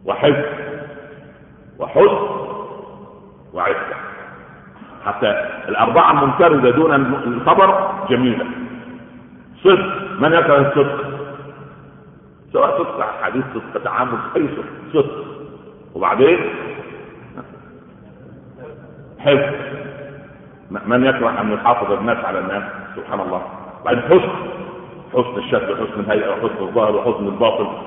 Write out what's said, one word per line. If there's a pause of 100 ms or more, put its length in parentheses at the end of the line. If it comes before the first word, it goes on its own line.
وحفظ، (1300)
وحسن، (1400)
وعفة. (1080)
حتى (220)
الأربعة
المنفردة
دون
الم-،
الخبر (200)
جميلة. (1200)
صدق، (320)
من
يكره
الصدق؟ (1500)
سواء
صدق (160)
حديث، (100)
صدق
تعامل، (180)
أي
صدق،
صدق. (680)
وبعدين (2750)
حفظ، (1160)
م-،
من
يكره
أن
يحافظ
الناس
على
الناس؟ (340)
سبحان
الله. (420)
بعدين
حسن، (840)
حسن
الشكل،
حسن
الهيئة،
وحسن
الظاهر،
وحسن
الباطن (180)